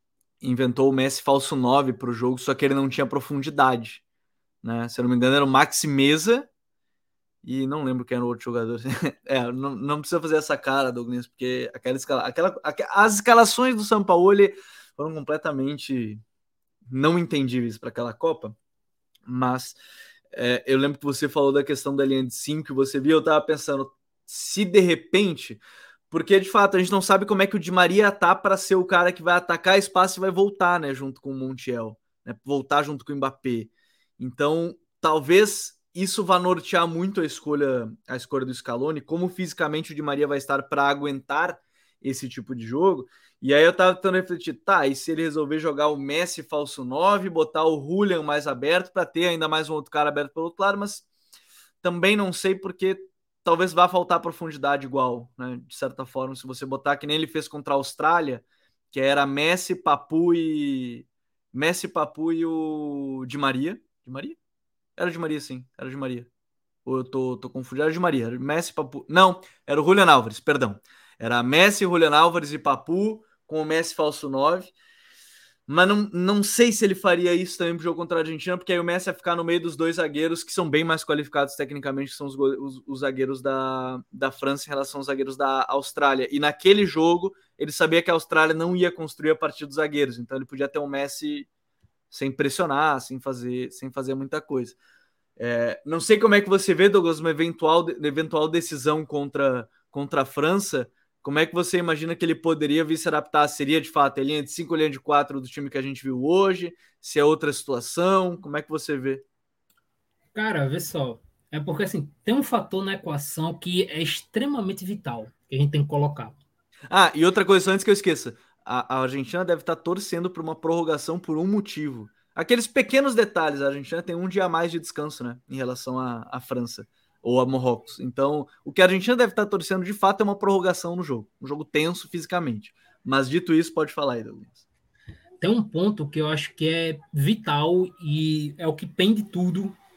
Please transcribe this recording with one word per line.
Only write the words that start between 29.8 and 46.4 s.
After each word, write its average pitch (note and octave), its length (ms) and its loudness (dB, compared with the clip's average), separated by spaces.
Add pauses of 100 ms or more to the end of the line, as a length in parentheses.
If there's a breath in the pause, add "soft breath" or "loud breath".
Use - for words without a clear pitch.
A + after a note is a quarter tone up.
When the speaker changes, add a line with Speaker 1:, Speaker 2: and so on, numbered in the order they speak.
Speaker 1:
e F3+ 40 -4
vai F#3+ 80 0
voltar, F3+ 500 2
né, C#3 140 -4
junto C3+ 260 -10
com C#3 100 -12
o C3+ 60 -8
Montiel, B2+ 600 -8 (260)
né, A#2+ 100 -12 (100)
voltar C#3 380 0
junto C#3+ 220 -8
com D3 80 -10
o C#3+ 40 -6
Mbappé. B2+ 500 -4 (520)
Então, D3+ 560 -2 (260)
talvez E3 760 2 (200)
isso F#3+ 300 -4
vá F3+ 140 4
nortear F3+ 500 0
muito F#3 320 -2
a D#3+ 60 0
escolha, C#3 640 -2 (180)
a B2+ 80 -8
escolha B2+ 300 -4
do B2+ 80 -8
Scaloni, C3+ 480 -6
como F3 260 -4
fisicamente D#3+ 640 -6
o - 20 -16
Di D3 80 -8
Maria C#3+ 240 0
vai C#3+ 120 -2
estar C#3 240 -4
pra C#3+ 260 -2
aguentar C#3+ 680 -4 (420)
esse C3 280 -8
tipo B2 260 -12
de A2+ 120 -10
jogo. D3+ 400 0 (340 soft breath)
E C3+ 140 2
aí D3+ 100 8
eu F3 80 6
tava F#3 220 4
tentando F#3 220 0
refletir, E3+ 380 -4
tá, E3+ 320 2
e C3+ 100 0
se - 160 -6
ele D#3+ 100 -4
resolver D3+ 380 -2
jogar D3+ 280 0
o D3+ 80 0
Messi D3+ 460 -4